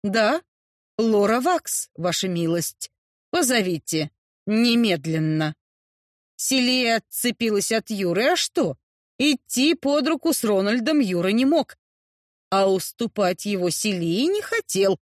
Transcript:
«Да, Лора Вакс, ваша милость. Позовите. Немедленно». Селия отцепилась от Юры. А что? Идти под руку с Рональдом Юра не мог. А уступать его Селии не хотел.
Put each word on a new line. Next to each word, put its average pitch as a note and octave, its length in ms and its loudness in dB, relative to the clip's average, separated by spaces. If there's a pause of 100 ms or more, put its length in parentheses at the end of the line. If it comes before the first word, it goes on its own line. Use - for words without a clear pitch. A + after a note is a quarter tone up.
«Да, A3 380 0 (560)
Лора A3 420 2
Вакс, - 560 -2
ваша F3 320 -4
милость. E3+ 640 -4 (400)
Позовите. F#3 800 -2 (340)
Немедленно». D#3+ 1080 0 (800)
Селия B3 640 0
отцепилась A3 760 -2
от A3 180 -2
Юры. G3 440 0
А - 20 2
что? G#3 420 -2 (400)
Идти C#4+ 580 0
под C#4+ 320 0
руку D#4+ 260 -2
с - 100 -4
Рональдом A#3 560 0
Юра F#3 300 0
не A#3 160 2
мог. D4 320 0 (720)
А G3 200 2
уступать F#3+ 760 -2
его F#3 240 0
Селии F3+ 560 -2
не G4+ 160 0
хотел. - 580 -2 (140)